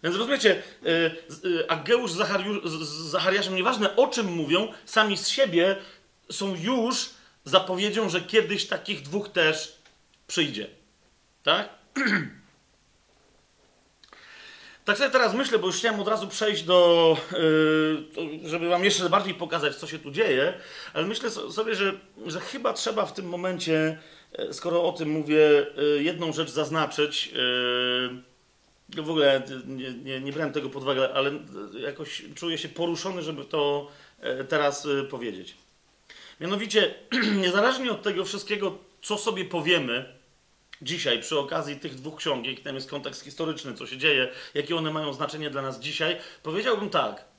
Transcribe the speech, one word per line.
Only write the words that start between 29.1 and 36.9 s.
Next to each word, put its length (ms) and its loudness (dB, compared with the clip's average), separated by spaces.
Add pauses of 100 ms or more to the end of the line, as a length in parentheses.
nie, 260 -8
nie, 280 -10
nie 120 -8
brałem 200 -4
tego 160 -4
pod 140 -10
uwagę, 300 0
ale 180 0 (480)
jakoś 440 -10 (120)
czuję 220 -6
się 120 -8
poruszony, 520 -4
żeby 240 -8
to, 460 0 (280)
e, 240 -4
teraz, 420 0
e, 180 0
powiedzieć. 520 -10 (840)
Mianowicie, 560 2 (160)